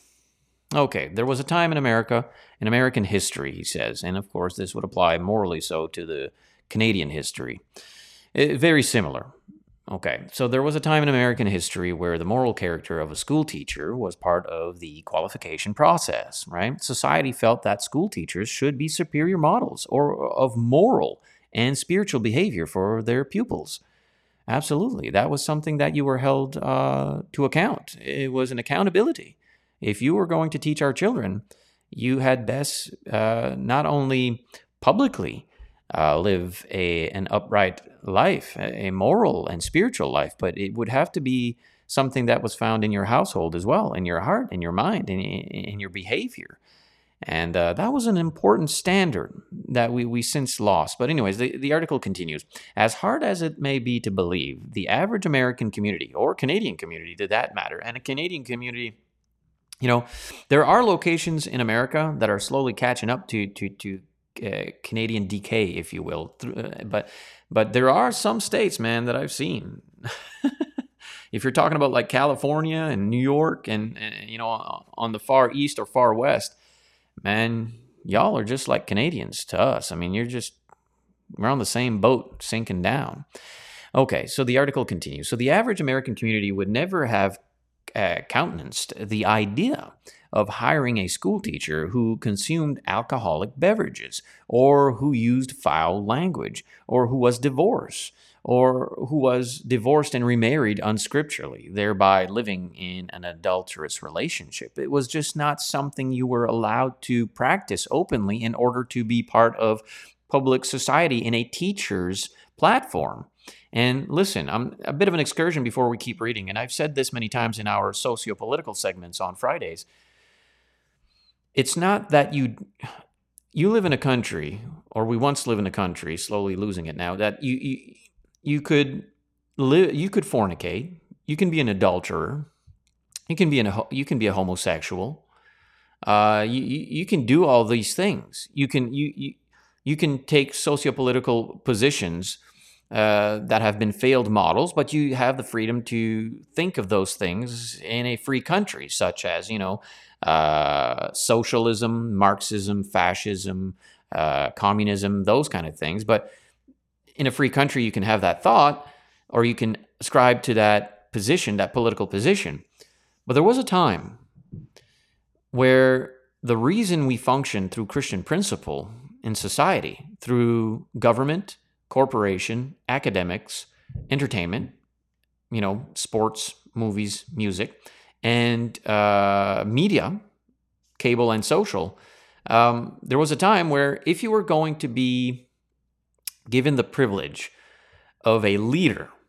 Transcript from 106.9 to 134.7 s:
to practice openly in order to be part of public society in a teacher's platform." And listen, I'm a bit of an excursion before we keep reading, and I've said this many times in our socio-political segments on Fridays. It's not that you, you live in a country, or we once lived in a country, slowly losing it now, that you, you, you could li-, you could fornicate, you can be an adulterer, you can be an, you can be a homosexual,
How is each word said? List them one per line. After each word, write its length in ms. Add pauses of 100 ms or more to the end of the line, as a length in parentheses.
to 240
practice 600
openly 540
in 100
order 300
to 220
be 180
part 320
of 260 (460)
public 380
society 540
in 160
a 80
teacher's 840 (280)
platform." 680 (440)
And 380
listen, 400
I'm 340
a 100
bit 140
of 60
an 60
excursion 440
before 260
we 80
keep 220
reading, 300
and 100
I've 120
said 240
this 180
many 160
times 300
in 80
our 260
socio-political 800
segments 480
on 140
Fridays. 500 (1700)
It's 240
not 320
that 240
you, 220 (960)
you 180
live 160
in 80
a 40
country, 640 (300)
or 140
we 120
once 300
lived 120
in 80
a 40
country, 460
slowly 380
losing 320
it 80
now, 200
that 280
you, 120
you, 400 (460)
you 200
could 440 (520)
li-, 340
you 180
could 160
fornicate, 760 (240)
you 100
can 140
be 100
an 100
adulterer, 760 (800)
you 80
can 140
be 100
an, 120 (200)
you 140
can 140
be 80
a 60
homosexual, 920 (800)